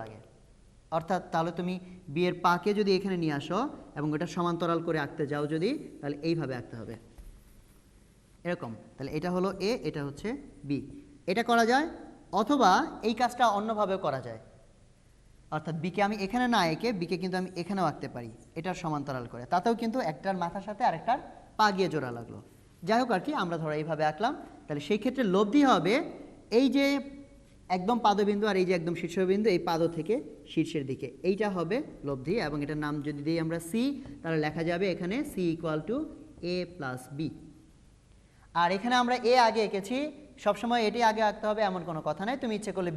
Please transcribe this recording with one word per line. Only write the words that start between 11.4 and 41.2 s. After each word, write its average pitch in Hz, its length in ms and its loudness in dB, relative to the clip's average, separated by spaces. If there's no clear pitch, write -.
করা 233 220 6
যায়, 294 160 4
অথবা 233 300 6
এই 233 140 2
কাজটা 240 220 2
অন্যভাবেও 208 480 0
করা 135 220 0
যায়। 113 120 -10
অর্থাৎ 160 280 -4
বিকে 185 240 0
আমি 214 80 -2
এখানে 247 200 0
না 202 60 4
এঁকে 220 160 0
বিকে 175 200 -2
কিন্তু 185 200 -2
আমি 185 80 -4
এখানেও 190 300 0
আঁকতে 139 240 -8
পারি, 120 140 -10
এটার 175 240 -4
সমান্তরাল 143 480 -4
করে, 120 120 -12
তাতেও 185 280 4
কিন্তু 226 160 -2
একটার 190 320 -2
মাথার 180 240 -4
সাথে 214 220 -6
আরেকটার 202 300 0
পা 214 180 6
গিয়ে 185 180 2
জোড়া 131 260 -2
লাগলো। 113 200 -14
যাই 220 140 4
হোক 247 140 0
আর 180 100 0
কি, 294 60 -2
আমরা 170 180 -2
ধরো 156 200 -2
এইভাবে 156 300 -2
আঁকলাম। 208 220 0
তাহলে 147 220 -4
সেই 208 160 2
ক্ষেত্রে 254 200 0
লব্ধি 220 360 6
হবে 185 220 4
এই 269 160 8
যে 277 100 6
একদম 202 280 2
পাদবিন্দু 202 460 4
আর 190 100 2
এই 185 80 4
যে 190 100 4
একদম 165 220 -2
শীর্ষবিন্দু, 190 540 2
এই 170 120 2
পাদ 165 140 2
থেকে 160 180 0
শীর্ষের 156 360 0
দিকে, 131 180 -6
এইটা 202 180 2
হবে 175 200 0
লব্ধি। 139 260 -2
এবং 147 160 -4
এটার 151 220 -4
নাম 147 80 -2
যদি 143 200 -4
দিই 165 180 2
আমরা 165 140 -2
সি, 220 120 0
তাহলে 165 240 -2
লেখা 156 240 -2
যাবে 175 240 0
এখানে 180 220 -4
C - 20 -10
equal 160 260 -2
to 240 80 0
A - 20 -2
plus 127 260 -6
B। - 20 -2
আর 175 160 4
এখানে 240 240 0
আমরা 240 140 2
এ - 20 6
আগে 220 200 2
এঁকেছি, 196 300 -4
সবসময় 233 500 2
এটি 208 120 0
আগে 214 200 2